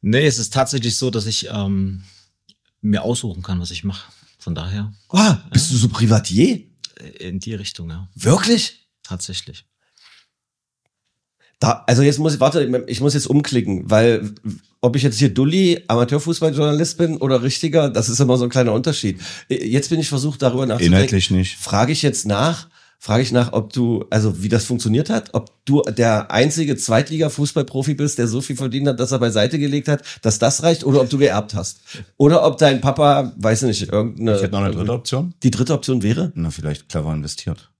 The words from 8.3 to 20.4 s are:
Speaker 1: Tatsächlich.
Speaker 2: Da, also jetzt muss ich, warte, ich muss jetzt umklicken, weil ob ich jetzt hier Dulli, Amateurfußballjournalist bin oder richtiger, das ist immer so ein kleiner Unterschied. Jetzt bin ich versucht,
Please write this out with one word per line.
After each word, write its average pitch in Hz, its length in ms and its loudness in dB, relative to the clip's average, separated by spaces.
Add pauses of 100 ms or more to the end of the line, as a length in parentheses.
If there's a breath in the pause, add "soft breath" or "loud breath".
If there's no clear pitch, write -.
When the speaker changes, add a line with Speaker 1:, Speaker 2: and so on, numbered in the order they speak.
Speaker 1:
Tatsächlich. - 600 -12 (2000 soft breath)
Speaker 2:
Da, - 260 0
also 123 160 4
jetzt 139 160 4
muss 151 160 0
ich, 110 60 -4
warte, 135 480 0
ich 113 120 -6
muss 139 140 0
jetzt 143 140 -2
umklicken, 117 600 0
weil 107 460 4 (460)
ob 123 160 2
ich 135 80 0
jetzt 110 160 0
hier 139 120 4
Dulli, 170 540 2
Amateurfußballjournalist 147 1120 0
bin 160 200 0
oder 131 260 0
richtiger, 143 440 0
das 107 200 0
ist 110 100 -2
immer 123 180 4
so 123 80 0
ein 123 60 -2
kleiner 120 220 2
Unterschied. 110 480 -2 (280 loud breath)
Jetzt 131 420 -2
bin 165 100 0
ich 151 80 -4
versucht, 139 340 -4